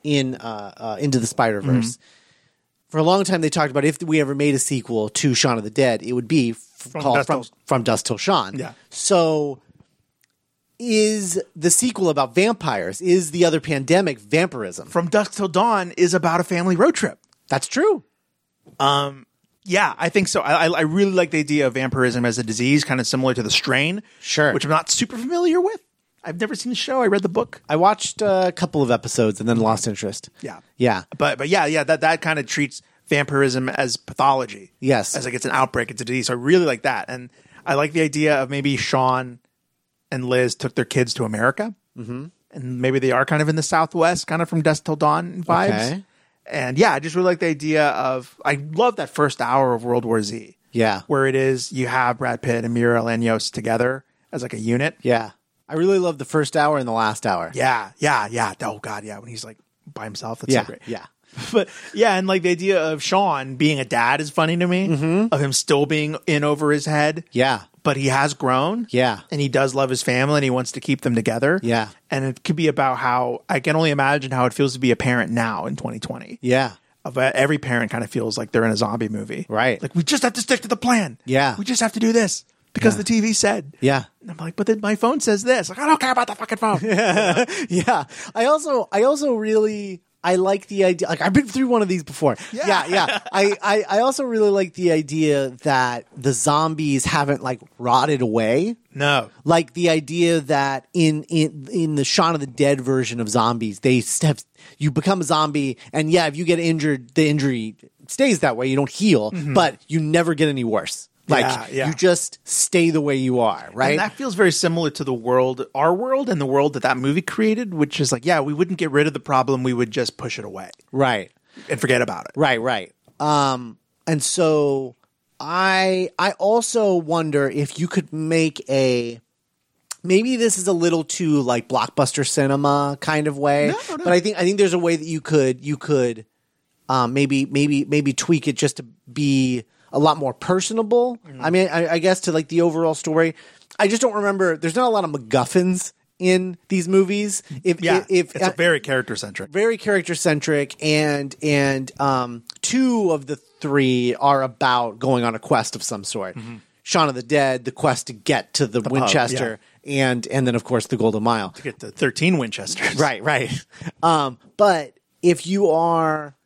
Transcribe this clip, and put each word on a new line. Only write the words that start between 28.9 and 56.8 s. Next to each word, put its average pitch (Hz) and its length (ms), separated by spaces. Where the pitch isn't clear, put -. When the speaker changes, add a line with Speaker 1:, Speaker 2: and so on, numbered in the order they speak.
Speaker 1:
and 110 80
then 117 80
lost 110 300
interest. 101 420
Speaker 2:
Yeah. - 180
Speaker 1:
Yeah. 110 260
Speaker 2:
But, 147 200
but 143 120
yeah, 180 160
yeah, 151 180
that, 156 180
that 160 200
kinda 156 220
treats - 380
vampirism 139 640
as 135 280
pathology. 123 840
Speaker 1:
Yes. 139 360
Speaker 2:
As, 127 100
like, 123 80
it's 123 120
an 123 60
outbreak, 127 400
it's 113 100
a 117 40
disease. 123 220
So 127 60
I 123 40
really 160 280
like 123 180
that. 123 260
And 123 200
I - 100
like 147 160
the 160 100
idea 151 400
of 131 80
maybe 139 280
Sean 127 640
and 127 160
Liz 123 300
took - 200
their 127 100
kids 127 300
to 117 100
America. 127 500
Speaker 1:
Mm-hmm. 123 300
Speaker 2:
And 127 300
maybe 131 180
they 131 120
are 131 140
kind 151 160
of 151 80
in 156 80
the 156 60
Southwest, 165 640
kind 165 160
of 165 60
From 165 140
Dusk 156 240
Till 156 100
Dawn 165 480
vibes. 170 480
Speaker 1:
Okay. 190 140
Speaker 2:
And 131 320
yeah, 214 160
I 226 60
just 156 160
really 180 100
like 180 140
the 175 80
idea 151 420
of, 127 560
I 143 80
love 220 260
that 151 120
first 143 320
hour 127 320
of 113 100
World 120 220
War 113 160
Z. 107 360
Speaker 1:
Yeah. 110 360
Speaker 2:
Where 135 180
it 135 100
is, 135 380
you 131 140
have 123 320
Brad 120 220
Pitt 117 220
and 117 100
Mira 117 280
Lanios 113 500
together 120 540
as, 120 100
like, 117 120
a 110 60
unit. 123 420
Speaker 1:
Yeah. 113 300
I 151 60
really 185 240
love 170 180
the 135 80
first 151 320
hour 147 200
and 127 100